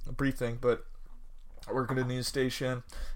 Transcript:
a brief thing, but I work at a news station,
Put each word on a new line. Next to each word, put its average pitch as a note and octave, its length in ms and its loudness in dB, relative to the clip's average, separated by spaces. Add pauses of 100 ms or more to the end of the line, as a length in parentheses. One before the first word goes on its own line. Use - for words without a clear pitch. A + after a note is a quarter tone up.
a B2+ 40 -4
brief C3+ 240 2
thing, A#2+ 240 0
but A#2+ 240 4 (840)
I G#2 40 -2
work B2+ 180 2
at C3 80 2
a B2+ 60 4
news B2 240 0
station, B2+ 540 2 (320)